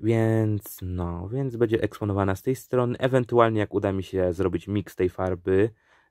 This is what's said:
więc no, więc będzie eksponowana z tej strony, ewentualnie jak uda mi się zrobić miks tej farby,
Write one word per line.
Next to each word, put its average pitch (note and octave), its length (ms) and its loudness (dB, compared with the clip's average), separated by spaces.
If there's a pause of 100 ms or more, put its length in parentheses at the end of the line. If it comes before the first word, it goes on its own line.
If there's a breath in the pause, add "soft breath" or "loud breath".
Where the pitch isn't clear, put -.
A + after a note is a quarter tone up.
więc A2+ 800 0
no, F2+ 460 -4
więc B2+ 280 -4
będzie A2+ 260 2
eksponowana G2 540 -2
z - 60 -12
tej C3 140 -2
strony, B2 420 -2
ewentualnie A#2 600 2
jak G#2 140 -2
uda G2+ 180 0
mi F#2+ 100 -4
się F#2 300 0
zrobić F2+ 360 -2
miks G2+ 280 -4
tej F#2 120 2
farby, F#2+ 600 0 (400 soft breath)